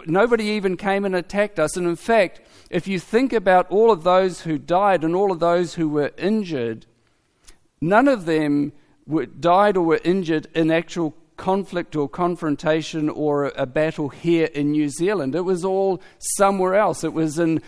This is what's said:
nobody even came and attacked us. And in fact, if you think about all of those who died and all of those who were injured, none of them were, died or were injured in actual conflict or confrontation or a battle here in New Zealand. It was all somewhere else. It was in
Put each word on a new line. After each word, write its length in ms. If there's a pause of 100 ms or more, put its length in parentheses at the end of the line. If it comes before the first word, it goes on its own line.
nobody 400
even 320
came 260
and 100
attacked 460
us. 160
And 100
in 120
fact, 420 (300)
if 180
you 120
think 340
about 360
all 220
of 120
those 380
who 160
died 460
and 100
all 200
of 80
those 320
who 160
were 280
injured, 680 (960)
none 260
of 200
them 440 (340)
were, 200
died 500
or 80
were 220
injured 500
in 160
actual 420 (220)
conflict 600
or 140
confrontation 1000
or 380 (100)
a 100
battle 440
here 380
in 240
New 180
Zealand. 460
It 100
was 180
all 380 (160)
somewhere 580
else. 300
It 80
was 260
in 280